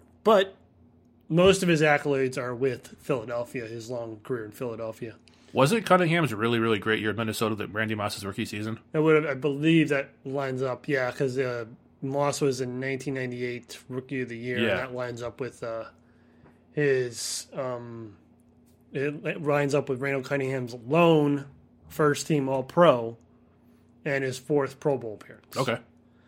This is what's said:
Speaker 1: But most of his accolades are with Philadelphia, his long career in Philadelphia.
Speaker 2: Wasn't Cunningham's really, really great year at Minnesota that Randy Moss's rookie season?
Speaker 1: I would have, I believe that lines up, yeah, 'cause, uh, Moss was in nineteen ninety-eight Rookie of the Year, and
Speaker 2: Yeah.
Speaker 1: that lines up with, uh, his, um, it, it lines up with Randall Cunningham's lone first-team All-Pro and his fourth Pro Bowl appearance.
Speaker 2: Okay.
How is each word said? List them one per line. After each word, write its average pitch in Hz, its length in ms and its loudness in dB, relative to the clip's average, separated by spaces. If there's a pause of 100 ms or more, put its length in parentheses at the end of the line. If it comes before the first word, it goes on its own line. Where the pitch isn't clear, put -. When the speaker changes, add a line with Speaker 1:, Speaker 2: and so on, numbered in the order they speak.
(240)
Speaker 1:
But 196 320 4 (760)
most 180 340 6
of 180 60 2
his 160 120 4
accolades 143 560 2
are 127 180 -6
with 123 440 -4
Philadelphia, 120 680 -6
his 113 240 -12
long 117 340 -10
career 117 220 -6
in 107 60 -14
Philadelphia. 113 640 -10 (360)
Speaker 2:
Wasn't 160 340 4
Cunningham's 170 480 4
really, 117 260 2
really 113 200 4
great 110 200 2
year 107 120 -2
at 98 60 -2
Minnesota 110 380 -2
that 104 180 -8
Randy 110 220 -2
Moss's 101 300 -4
rookie 98 200 -4
season? 107 340 -6 (140)
Speaker 1:
I 160 60 0
would 156 240 6
have, - 20 -6
I 143 100 -4
believe 147 540 2
that 139 200 0 (160)
lines 135 380 -4
up, 127 240 -6
yeah, 131 240 0
'cause, 127 260 -2
uh, 123 280 -4 (360)
Moss 139 400 -2
was 135 180 0
in 123 200 -6
nineteen 135 340 -6
ninety-eight 123 760 -8
Rookie 131 340 -8
of 120 80 -6
the 117 80 -10
Year, 123 200 -6
and 113 80 0
Speaker 2:
Yeah. 101 120 2
Speaker 1:
that 127 160 -6
lines 123 280 -8
up 120 180 -10
with, 120 240 -10
uh, 113 220 -8 (880)
his, 131 800 0
um, 120 640 -8 (720)
it, 143 220 -4 (120)
it 165 180 -6
lines 143 320 2
up 139 140 0
with 127 120 -4
Randall 139 220 -2
Cunningham's 131 500 -4
lone 143 720 4 (420)
first-team 147 600 0
All-Pro 131 680 4 (880)
and 139 200 -2
his 127 160 -4
fourth 139 400 -2
Pro 143 180 0
Bowl 110 160 -8
appearance. - 420 -18
Speaker 2:
Okay. 123 220 0 (500)